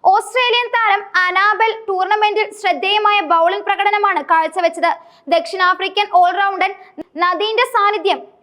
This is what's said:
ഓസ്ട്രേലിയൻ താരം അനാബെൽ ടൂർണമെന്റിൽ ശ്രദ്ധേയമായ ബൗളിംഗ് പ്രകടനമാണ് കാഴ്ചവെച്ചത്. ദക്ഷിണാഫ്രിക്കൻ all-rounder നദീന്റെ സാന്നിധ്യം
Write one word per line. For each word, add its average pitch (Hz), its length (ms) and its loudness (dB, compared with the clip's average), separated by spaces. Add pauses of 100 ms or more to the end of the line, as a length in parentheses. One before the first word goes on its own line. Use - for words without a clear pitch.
ഓസ്ട്രേലിയൻ 480 600 0 (100)
താരം 415 260 0 (240)
അനാബെൽ 415 640 0
ടൂർണമെന്റിൽ 415 580 0 (140)
ശ്രദ്ധേയമായ 403 600 0
ബൗളിംഗ് 339 440 0
പ്രകടനമാണ് 403 640 0
കാഴ്ചവെച്ചത്. 330 600 0 (380)
ദക്ഷിണാഫ്രിക്കൻ 370 800 0 (120)
all-rounder 370 520 2 (460)
നദീന്റെ 370 460 0 (120)
സാന്നിധ്യം 403 440 0 (240)